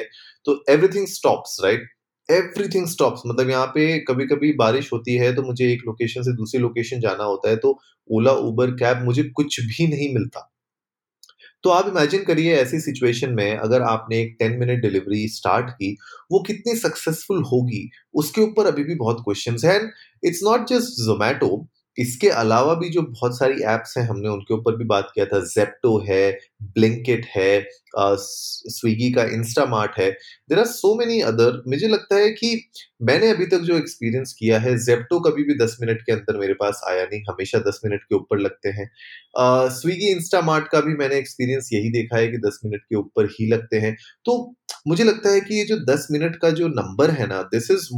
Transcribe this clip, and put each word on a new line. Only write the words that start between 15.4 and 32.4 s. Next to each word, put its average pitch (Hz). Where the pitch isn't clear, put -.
की, 101
वो 190
कितनी 214
सक्सेसफुल 165
होगी, 120
उसके 151
ऊपर 214
अभी 143
भी 160
बहुत 117
क्वेश्चंस 117
हैं। 190
And 220
it's 170
not 226
just 233
Zomato, 104
इसके 123
अलावा 117
भी 170
जो 170
बहुत 123
सारी 135
ऐप्स 113
हैं 123
हमने 104
उनके 101
ऊपर 113
भी 113
बात 101
किया 101
था, 101
Zepto 101
है, 98
Blinkit 117
है, 98
अ, 101
Swiggy 117
का 120
Instamart 113
है, 95
there 202
are 233
so -
many 233
other। 117
मुझे 147
लगता 208
है 208
कि 226